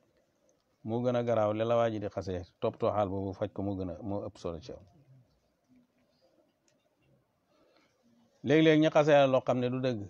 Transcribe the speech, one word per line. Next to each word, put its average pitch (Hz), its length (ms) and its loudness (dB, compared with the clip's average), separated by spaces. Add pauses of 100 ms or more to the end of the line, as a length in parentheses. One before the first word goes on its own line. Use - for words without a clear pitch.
(840)
moo 113 180 -4
gën 123 140 0
a 120 60 0
garaaw 113 300 2
li 110 120 -2
la 117 100 0
waa 117 160 2
ji 107 80 -6
di 104 80 -6
xasee, 90 380 -6 (160)
toppatoo 113 340 -2
xaal 101 140 0
boobu 95 240 -6
faj 101 180 -6
ko - 100 -10
moo 98 140 -4
gën 92 160 -6
a, 85 100 -12
moo 101 260 -8
ëpp 101 100 -16
solo 85 240 -10
ci - 100 -16
yow. - 80 -16 (3750)
Léeg-léeg 156 360 6
ñu 156 100 4
xasee 151 300 4
la 139 80 6
loo 131 140 2
xam 127 180 -2
ne 123 100 -2
du 127 120 -4
dëgg, 127 180 -4 (100)